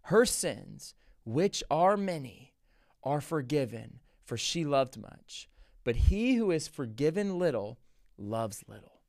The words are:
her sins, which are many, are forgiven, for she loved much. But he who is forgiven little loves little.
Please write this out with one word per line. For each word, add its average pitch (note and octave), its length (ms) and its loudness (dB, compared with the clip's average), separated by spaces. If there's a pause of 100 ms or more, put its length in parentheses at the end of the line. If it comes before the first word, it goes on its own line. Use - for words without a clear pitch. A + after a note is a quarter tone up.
her A3 240 6
sins, - 680 -6 (300)
which D3+ 460 0
are F3+ 260 4
many, D#3+ 560 -6 (500)
are C#3+ 200 -2
forgiven, B2+ 760 -4 (220)
for A#2+ 140 -8
she D#3+ 300 -2
loved C3+ 320 2
much. - 500 -18 (340)
But A#2+ 140 0
he A#3 380 6
who A3+ 160 2
is D#3 180 0
forgiven D#3+ 680 -2
little B2 400 -2 (400)
loves G#2+ 500 -6
little. - 400 -20